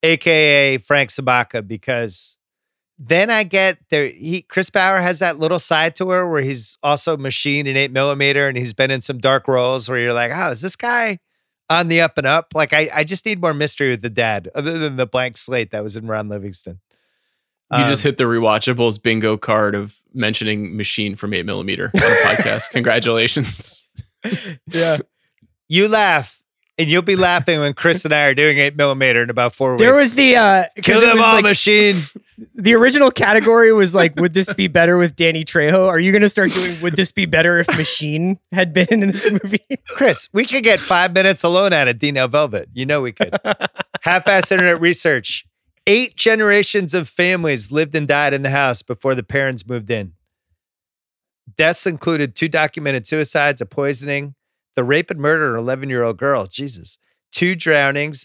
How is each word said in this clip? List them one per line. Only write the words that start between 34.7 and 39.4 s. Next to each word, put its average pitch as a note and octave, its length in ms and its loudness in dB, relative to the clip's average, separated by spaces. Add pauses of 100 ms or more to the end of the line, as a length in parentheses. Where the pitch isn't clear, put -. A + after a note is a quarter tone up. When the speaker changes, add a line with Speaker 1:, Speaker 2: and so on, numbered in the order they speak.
Speaker 3:
with F3 180 2
Danny D#3+ 280 0
Trejo?" E3+ 440 2
Are E3+ 120 2
you F#3 120 2
gonna G#3 180 6
start G3 220 0
doing, F3+ 300 -4
"Would E3+ 140 -4
this F3+ 160 0
be F#3+ 160 -4
better E3 320 2
if F3 80 0
Machine D#3+ 720 -2 (120)
had F3+ 220 0
been F3+ 160 2
in A3 120 2 (100)
this G3+ 180 0
movie?" G3+ 320 -2 (160)